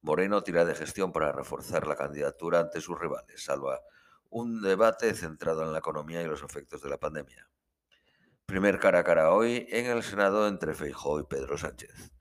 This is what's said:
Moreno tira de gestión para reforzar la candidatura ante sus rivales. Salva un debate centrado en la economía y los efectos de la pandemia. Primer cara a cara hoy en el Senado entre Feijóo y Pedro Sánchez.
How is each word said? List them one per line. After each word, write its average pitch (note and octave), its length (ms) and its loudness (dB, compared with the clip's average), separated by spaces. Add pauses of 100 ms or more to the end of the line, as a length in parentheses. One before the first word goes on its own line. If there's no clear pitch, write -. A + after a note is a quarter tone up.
Moreno F#2+ 400 2
tira E2+ 220 4
de E2 120 2
gestión D#2 360 -2
para D2+ 200 2
reforzar C#2 560 -4
la D2+ 80 0
candidatura D2 640 -2
ante E2 220 -2
sus D#2+ 180 -8
rivales. - 440 -8
Salva C2+ 380 -4 (480)
un A#2 320 -6
debate G#2+ 520 4
centrado D#2+ 500 -4
en D#2+ 100 -2
la D#2+ 60 -2
economía D#2 420 -6
y E2 60 -4
los D2 160 -6
efectos C#2+ 380 -14
de C#2+ 80 -10
la C#2 80 -6
pandemia. D2+ 520 -10 (960)
Primer F#2+ 340 2
cara F2+ 200 6
a E2+ 40 2
cara E2 280 6
hoy A#2 380 4
en A#2 160 0
el A#2 180 -2
Senado G2+ 440 2
entre D#2+ 260 -2
Feijóo D2 460 -4
y C#2 40 -6
Pedro C2+ 340 -4
Sánchez. - 640 -10